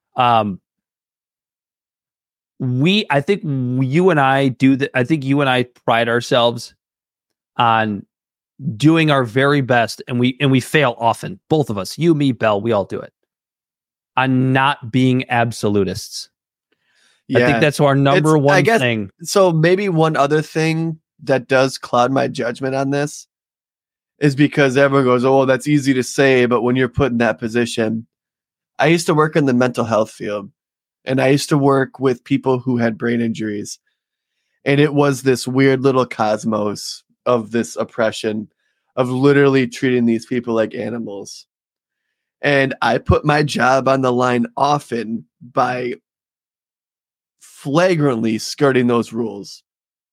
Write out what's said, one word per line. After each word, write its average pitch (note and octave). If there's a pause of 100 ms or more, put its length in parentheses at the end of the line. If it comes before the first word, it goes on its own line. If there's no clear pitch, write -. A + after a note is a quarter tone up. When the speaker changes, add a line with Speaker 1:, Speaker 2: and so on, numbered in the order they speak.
(160)
Speaker 1:
Um, A2+ (2000)
we, C#3
I C#3+
think G3
w-, C3
you D#3+
and D#3
I C3+
do C3
the, B2+
I B2+
think D3
you C#3
and C#3
I B2+
pride A#2
ourselves A#2+ (840)
on A2+ (720)
doing D#3
our C3+
very C3+
best, A#2+
and B2
we, B2+
and C#3+
we C3
fail C3
often. A2+
Both D#3
of G#2
us, F#2+
you, E3+
me, C#3
Bell, G#2+
we A2+
all G2+
do -
it. - (1040)
On C3
not C3
being B2+
absolutists. G#2 (1000)
I -
think B2
Speaker 2:
Yeah. A#2
Speaker 1:
that's D3
our C#3
number C#3
Speaker 2:
It's, D3
I C3+ (120)
Speaker 1:
one F3+
Speaker 2:
guess, A3+
Speaker 1:
thing. A2+ (120)
Speaker 2:
so F#3
maybe F3+
one D#3+
other C#3+
thing D#3+ (240)
that C3
does C3
cloud B2
my C3
judgment B2
on C3+
this C#3+ (880)
is D3
because C#3
everyone C#3
goes, B2
"Oh, C3+
that's C3
easy C#3
to B2
say," C3
but A#2
when B2
you're C3
put B2+
in A#2
that A2+
position, A2+ (760)
I C#3
used E3
to F3
work D#3
in D3
the C3
mental B2
health A2
field, G#2 (540)
and C3
I C3
used C#3+
to D#3+
work C3+
with B2+
people C3+
who B2+
had A#2
brain A#2+
injuries, G#2+ (840)
and C#3
it D3+
was C#3+
this B2+
weird C3
little C3
cosmos G#2+ (220)
of A2+
this A2+
oppression, A2 (480)
of B2+
literally C3+
treating B2
these A2+
people A#2+
like A2
animals. G#2+ (960)
And C#3
I A#2+
put -
my D3+
job C3
on C3+
the B2+
line B2 (100)
often A#2 (140)
by B2 (1500)
flagrantly C#3+
skirting C3+
those A#2
rules G#2 (500)